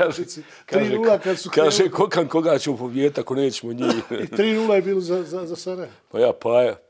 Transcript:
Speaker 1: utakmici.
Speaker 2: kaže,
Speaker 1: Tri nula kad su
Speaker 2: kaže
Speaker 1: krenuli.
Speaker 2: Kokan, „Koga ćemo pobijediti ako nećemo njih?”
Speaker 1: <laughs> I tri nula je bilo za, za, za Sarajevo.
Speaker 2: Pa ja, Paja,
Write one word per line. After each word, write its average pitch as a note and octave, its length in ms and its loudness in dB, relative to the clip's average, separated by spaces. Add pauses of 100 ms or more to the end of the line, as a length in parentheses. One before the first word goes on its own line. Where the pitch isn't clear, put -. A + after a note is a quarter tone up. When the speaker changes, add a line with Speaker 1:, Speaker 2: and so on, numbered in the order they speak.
Speaker 1:
utakmici. E3 340 -10 (220)
Speaker 2:
kaže, G#3 200 0
Speaker 1:
Tri G#3 120 0
nula A3 220 4
kad F#3 200 -2
su F#3 100 -10
Speaker 2:
kaže D#3 280 4
Speaker 1:
krenuli. F#3+ 160 4
Speaker 2:
Kokan, F3 340 2
„Koga D#3+ 300 2
ćemo C3 200 -2
pobijediti C3 420 0
ako C3 160 -4
nećemo A#2+ 380 -2
njih?” A#2+ 380 -2
Speaker 1:
<laughs> A#2+ 120 -4
I E3+ 40 -6
tri G#3+ 260 0
nula A3 220 2
je F#3+ 60 4
bilo F#3+ 200 -2
za, F3+ 220 -2
za, E3+ 220 -8
za E3 100 -8
Sarajevo. F3+ 380 -10 (160)
Speaker 2:
Pa G#2+ 100 -4
ja, A#2+ 140 4
Paja, A#2 420 2 (140)